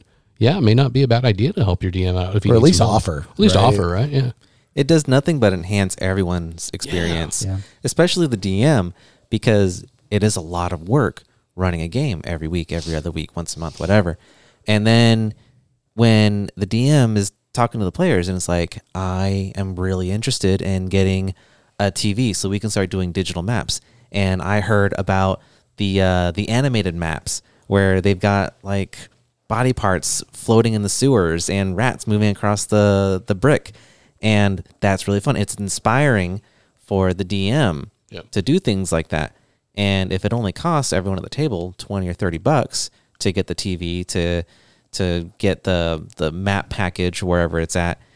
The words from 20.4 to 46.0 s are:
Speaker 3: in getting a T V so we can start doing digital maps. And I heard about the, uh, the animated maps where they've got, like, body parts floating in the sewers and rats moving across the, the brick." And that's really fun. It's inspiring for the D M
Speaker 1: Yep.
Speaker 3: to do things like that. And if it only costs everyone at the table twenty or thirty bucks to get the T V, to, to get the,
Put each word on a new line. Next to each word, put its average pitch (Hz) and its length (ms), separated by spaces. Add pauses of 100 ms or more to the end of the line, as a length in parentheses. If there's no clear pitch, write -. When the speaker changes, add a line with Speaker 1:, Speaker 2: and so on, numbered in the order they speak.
Speaker 3:
in 95 260
getting 95 460 (460)
a 101 120
T 104 220
V 113 200
so 95 160
we 101 100
can 110 100
start 98 200
doing 92 220
digital 87 320
maps. 104 360 (320)
And 95 300
I 104 200
heard 101 360
about 95 440 (360)
the, 98 240
uh, 90 300
the 101 180
animated 113 460
maps 82 460 (260)
where 95 340
they've 98 180
got, 101 440
like, 98 340 (500)
body 123 260
parts - 580
floating 113 420
in 107 100
the 98 60
sewers 90 600
and 95 260
rats 117 320
moving 104 220
across 104 360
the, 98 600
the 101 100
brick." 127 380 (480)
And 101 420 (160)
that's 98 280
really 101 120
fun. 139 180
It's - 180
inspiring 104 840 (380)
for 92 340
the 92 100
D 98 260
M 107 420 (180)
Speaker 1:
Yep. 87 220
Speaker 3:
to 101 100
do 139 180
things 95 320
like 82 180
that. 78 260 (400)
And 98 380
if 92 100
it 104 80
only 117 220
costs 160 400
everyone 95 260
at - 40
the - 60
table 92 480
twenty 98 300
or 87 60
thirty 87 240
bucks - 520 (300)
to 98 120
get 92 160
the 87 80
T 95 200
V, 87 300
to, 85 380 (500)
to 87 440
get 95 280
the, 85 400 (100)